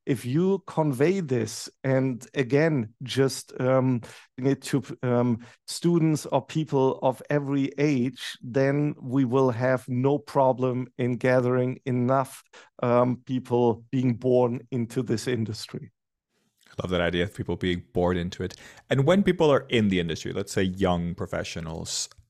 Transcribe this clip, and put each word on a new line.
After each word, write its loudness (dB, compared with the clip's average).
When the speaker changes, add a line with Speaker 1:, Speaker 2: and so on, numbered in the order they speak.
Speaker 1:
if -2
you 0
convey 0
this, -4
and 0
again, 0
just, -2
um, 2
bring 0
it -2
to, -2
um, 2
students 2
or 0
people 0
of 0
every 0
age, -2
then 0
we 0
will 4
have 0
no 2
problem 0
in -2
gathering 2
enough, 0
um, 4
people 0
being 0
born 2
into -4
this -4
industry. -6
Speaker 2:
I -10
love -6
that 2
idea 0
of -10
people -6
being -2
born 2
into -6
it. -8
And 2
when 4
people 2
are 2
in 2
the 2
industry, -4
let's -8
say 0
young 0
professionals, -8